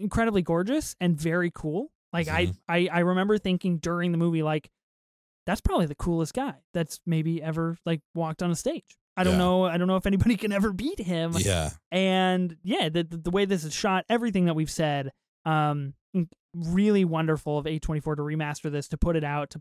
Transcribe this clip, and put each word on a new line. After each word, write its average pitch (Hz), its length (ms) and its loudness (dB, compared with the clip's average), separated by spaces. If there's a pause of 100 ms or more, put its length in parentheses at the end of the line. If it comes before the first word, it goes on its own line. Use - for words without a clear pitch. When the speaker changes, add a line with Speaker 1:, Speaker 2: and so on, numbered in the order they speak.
Speaker 1:
incredibly 214 420 2
gorgeous 190 580 0
and 175 180 2
very 170 360 0
cool. 170 360 -6 (220)
Like, 170 140 -2
Speaker 2:
Mm-hmm. 160 260 0 (160)
Speaker 1:
I, 175 200 2
I, - 40 -
I 170 80 0
remember 185 380 2
thinking 180 400 0
during 175 340 -2
the 165 60 2
movie, 165 240 2
like, 156 280 -2 (760)
"That's 185 140 -2
probably 311 260 2
the 147 80 -4
coolest 165 400 -2
guy 247 200 -2 (180)
that's 165 340 -4
maybe 165 360 0
ever, 165 420 -2
like, 165 160 -2 (140)
walked 160 280 -4
on 175 80 0
a 170 60 0
stage." - 400 -6 (200)
I 185 80 2
don't 185 100 4
Speaker 2:
Yeah. 185 60 4
Speaker 1:
know. 185 240 4
I 170 120 0
don't 180 120 2
know 185 80 4
if 185 100 0
anybody 202 300 2
can 202 160 -4
ever 202 200 2
beat 247 280 -6
him. 170 380 -2
Speaker 2:
Yeah. 87 320 0 (200)
Speaker 1:
And 185 720 2
yeah, 202 260 0
the, 165 140 0
the, 170 160 -6
the 165 120 -4
way 202 140 2
this 190 200 0
is 156 100 -8
shot, 190 340 0
everything 226 380 2
that 170 80 2
we've 156 160 -2
said, 143 400 -2 (340)
um, 147 500 0 (200)
in-, 175 140 0 (260)
really 190 500 4
wonderful 156 540 0
of 143 80 -4
A 156 140 -2
twenty-four 156 360 -4
to 147 60 -4
remaster 151 480 -4
this, 143 180 -4
to 160 80 -8
put 170 200 2
it 156 80 0
out, 147 260 -4
to - 100 -14